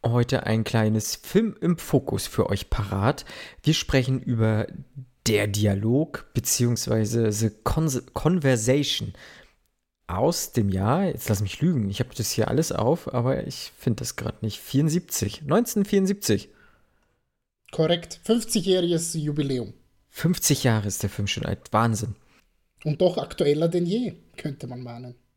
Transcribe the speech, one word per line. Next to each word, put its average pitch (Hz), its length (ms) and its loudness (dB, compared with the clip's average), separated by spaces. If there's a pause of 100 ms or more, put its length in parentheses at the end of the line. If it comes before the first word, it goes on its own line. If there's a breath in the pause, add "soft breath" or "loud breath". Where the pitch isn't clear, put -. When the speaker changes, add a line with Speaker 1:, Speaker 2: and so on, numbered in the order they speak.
Speaker 1:
heute 120 400 2
ein 110 200 2
kleines 110 500 0
Film - 460 0
im 165 180 2
Fokus - 480 0
für - 240 0
euch - 180 -2
parat. 98 560 0 (380 loud breath)
Wir 156 100 4
sprechen 131 480 0
über 110 460 0 (600)
Der 104 200 2
Dialog 104 880 0
beziehungsweise 113 960 2
The 107 180 0 (120)
Con-, 156 400 0 (100)
Conversation 135 1000 2 (920 loud breath)
aus 123 460 -2
dem 104 160 2
Jahr, 110 380 2
jetzt - 240 -6
lass 98 100 2
mich 104 220 -4
lügen, 143 260 2
ich 98 120 -6
hab - 140 -4
das - 180 -4
hier - 160 0
alles 160 240 0
auf, 131 420 0
aber 123 320 0
ich - 320 -12
find - 240 -2
das - 140 -8
grad - 260 -6
nicht, 110 180 -6
vierundsiebzig, 151 840 -2
neunzehnhundertvierundsiebzig. 196 1080 0 (1200 soft breath)
Speaker 2:
Korrekt, 165 540 -2
fünfzigjähriges 185 880 0
Jubiläum. 143 580 -2 (380)
Speaker 1:
Fünfzig - 540 0
Jahre 110 240 2
ist - 160 -4
der 98 60 0
Film 101 180 -4
schon - 180 -4
alt, - 260 -6
Wahnsinn. 110 440 2 (680 soft breath)
Speaker 2:
Und 151 160 -2
doch 185 160 4
aktueller 151 520 0
denn 175 180 0
je, 214 280 -2 (220)
könnte 139 300 -8
man 123 160 -10
meinen. 120 320 -14 (220)